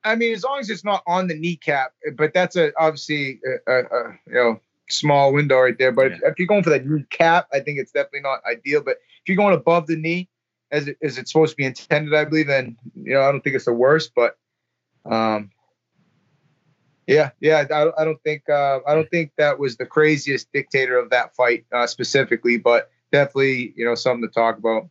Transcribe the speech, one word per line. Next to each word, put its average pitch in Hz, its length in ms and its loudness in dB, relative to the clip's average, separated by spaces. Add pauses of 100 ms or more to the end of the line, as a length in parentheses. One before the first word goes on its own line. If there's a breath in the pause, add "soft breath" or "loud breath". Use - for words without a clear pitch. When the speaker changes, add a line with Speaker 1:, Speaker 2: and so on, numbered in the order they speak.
Speaker 1:
I 220 120 0
mean, 233 160 0
as 196 120 -8
long 277 160 -2
as 214 100 -10
it's 190 120 -8
not 196 240 -2
on 185 200 0
the 170 80 -4
kneecap, 151 580 -4 (240)
but 151 160 0
that's 180 240 0
a, 156 240 2
obviously 147 580 -2 (280)
a, - 40 -2
a, 127 120 4
a, 117 360 -6 (100)
you - 40 -16
know, 120 280 0 (280)
small 143 460 2
window 143 260 2
right 127 160 2
there. 131 160 2
But 131 140 4
if, - 160 -4
Speaker 2:
Yeah. 147 80 2
Speaker 1:
if - 80 -14
you're 180 100 -2
going 202 140 2
for 165 80 2
the 139 100 4
kneecap, 156 720 0
I 139 80 0
think 143 180 -8
it's 131 140 -10
definitely 139 300 -4
not 135 180 -4 (100)
ideal. 139 320 -2
But 135 100 -4 (300 soft breath)
if - 60 -12
you're 185 80 2
going 202 180 4
above 165 320 2
the 165 100 -4
knee, 170 340 -4 (420)
as 147 160 -2
it, 139 140 -10
as 127 160 -4
it's 120 120 -12
supposed 156 220 4
to - 60 -18
be 135 80 -2
intended, 151 480 -4
I 151 100 2
believe, 151 220 -2
then, 127 320 -4 (180)
you - 160 -8
know, 135 80 2
I 135 100 4
don't 143 140 -2
think 135 100 -2
it's - 120 -4
the 120 80 0
worst. 139 420 2
But, 117 220 0 (680)
um, 110 460 -2 (1600)
yeah, 143 240 2 (100)
yeah, 147 300 4
I, 156 300 2
I 156 60 2
don't 156 160 -4
think, 151 260 -6
uh, 139 380 0
I 147 80 2
don't 156 160 0
think 165 260 -2
that 147 220 2
was 131 180 -4
the 127 80 -8
craziest 151 680 0
dictator 131 480 0
of 120 120 -2
that 120 260 0
fight, 120 360 0
uh, 120 140 0
specifically, 120 680 -2
but 117 340 2 (220)
definitely, 135 640 0
you 117 80 -6
know, 120 100 0
something 120 320 -2
to - 60 -12
talk 113 240 0
about. 110 340 -2